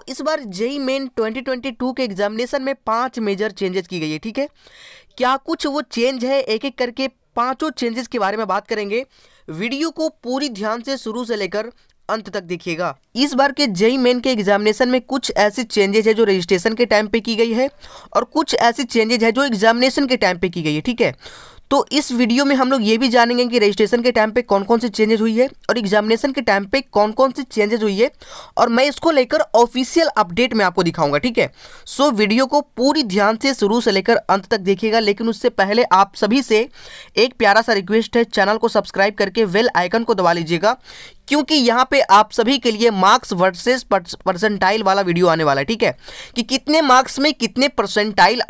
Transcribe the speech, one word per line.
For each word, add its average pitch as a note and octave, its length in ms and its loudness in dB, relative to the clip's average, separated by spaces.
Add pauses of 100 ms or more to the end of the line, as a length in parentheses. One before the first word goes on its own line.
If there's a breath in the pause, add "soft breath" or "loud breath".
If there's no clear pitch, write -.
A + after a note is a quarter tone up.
इस C4 120 -10
बार D#4 300 -4
जेई A#3 280 -6
मेन C4+ 360 -4
ट्वेंटी A3+ 260 -4
ट्वेंटी B3+ 300 -6
टू B3+ 220 -6
के C4 100 -4
एग्जामिनेशन A3 580 -4
में C4+ 160 -4
पांच A#3+ 440 -4
मेजर G#3 320 -2
चेंजेस F#3 340 -6
की F3+ 120 -8
गई D#3 120 -6
है। D#3 80 -8
ठीक A3+ 200 -8
है, C#4+ 100 -4 (680 loud breath)
क्या B3 200 0
कुछ - 300 -6
वो D4 160 -4
चेंज B3 420 -2
है, C4+ 160 0
एक A3 240 -4
एक C4+ 120 -8
करके B3 300 -4 (280)
पांचों B3+ 360 -2
चेंजेस A#3+ 360 -6
के B3 120 -6
बारे G3+ 180 -2
में A3 100 -6
बात G3 200 -4
करेंगे। G#3+ 380 -4 (420 soft breath)
वीडियो A#3+ 440 -6
को D#4 180 -4 (140)
पूरी C4+ 280 -4
ध्यान G#3+ 300 -6
से C4+ 180 -6
शुरू A3+ 260 -8
से A3+ 120 -4
लेकर G3+ 340 -6 (380)
अंत G#3+ 200 -6
तक F#3+ 140 -8
देखिएगा। E3+ 500 -6 (220)
इस C#4 180 0
बार C4+ 180 2
के C#4+ 180 -2
जेई G#3 280 2
मेन B3 220 2
के C4 120 0
एग्जामिनेशन G#3 580 2
में B3+ 140 2
कुछ - 340 -4
ऐसे G#3 280 2
चेंजेस G#3 420 2
है A3 60 4
जो A3 100 2
रजिस्ट्रेशन F#3+ 500 0
के A#3+ 120 0
टाइम G#3+ 220 2
पे A3+ 120 0
की A3 160 -4
गई A3+ 180 0
है C4 160 0 (460 loud breath)
और A#3+ 100 2
कुछ - 300 -2
ऐसी A#3 300 0
चेंजेस A3+ 380 0
है A3+ 80 4
जो B3+ 140 0
एग्जामिनेशन A#3+ 600 2
के B3 100 0
टाइम F3+ 220 0
पे F#3 100 -2
की F3 120 -6
गई D3+ 140 0
है। D3+ 60 -2
ठीक A#3+ 200 -2
है, E3+ 120 0 (580 loud breath)
तो C4+ 200 2
इस C#4 200 0
वीडियो B3 340 2
में C#4 100 2
हम B3+ 160 2
लोग C4+ 120 2
ये A3 140 2
भी C4 120 0
जानेंगे A#3+ 380 2
कि A#3+ 120 2
रजिस्ट्रेशन G#3 420 2
के B3 100 2
टाइम A3 200 0
पे A#3+ 120 0
कौन G3 200 0
कौन A3+ 160 2
सी A#3+ 100 -4
चेंजेस A3 320 0
हुई A3 140 0
है B3+ 120 2 (220)
और A3 80 0
एग्जामिनेशन G#3+ 540 0
के C4+ 120 -4
टाइम G3+ 220 0
पे C4+ 180 -2
कौन G#3+ 280 0
कौन C4 200 0
सी C#4 120 -10
चेंजेस G#3+ 380 -2
हुई G#3 140 0
है, A#3 140 2 (480 loud breath)
और A#3+ 120 2
मैं A#3+ 160 2
इसको D4 260 0
लेकर C#4 300 0 (140)
ऑफिशियल B3 540 2
अपडेट G#3+ 440 0
में G#3+ 120 2
आपको F3+ 180 0
दिखाऊंगा। D3 340 0
ठीक A#3 200 -2
है, D#3+ 140 0 (360 loud breath)
so C#4+ 260 0
वीडियो G#3+ 320 2
को D4 160 0
पूरी C#4+ 440 0
ध्यान G#3 320 0
से C4+ 160 -2
शुरू G#3+ 280 0
से A3+ 100 0
लेकर G3 260 2
अंत F#3+ 280 -2
तक A3 140 -2
देखिएगा। G3 400 0
लेकिन A3 300 -2
उससे A#3 220 0
पहले G#3 320 0 (100)
आप F#3+ 220 2
सभी A3 280 0
से G#3+ 240 2 (480 loud breath)
एक B3 180 2
प्यारा G#3+ 280 4
सा A3+ 120 0
रिक्वेस्ट G#3 440 0
है, A#3 80 4
चैनल G#3 320 0
को A3+ 120 0
सब्सक्राइब G3+ 460 0
करके G3+ 320 0
बेल G#3+ 280 2
आइकन F3+ 280 0
को A3+ 120 0
दबा F3+ 180 2
लीजिएगा, E3+ 420 0 (520 loud breath)
क्योंकि D4 280 0
यहाँ B3 360 2
पे C#4 100 2
आप G#3 300 4
सभी A#3+ 280 0
के A#3 120 0
लिए A3 200 2
मार्क्स G3+ 420 2
वर्सेस F#3+ 520 0
परसेंटाइल G3 960 -2
वाला G3 180 2
वीडियो F3 260 2
आने D#3+ 160 2
वाला C#3 180 2
है। C#3 40 -2
ठीक A3+ 180 -2
है, D3+ 140 0 (380 loud breath)
कि A#3+ 80 -2
कितने C4+ 400 0
मार्क्स C4 360 2
में D4 140 2
कितने B3 360 -2
परसेंटाइल G#3 800 0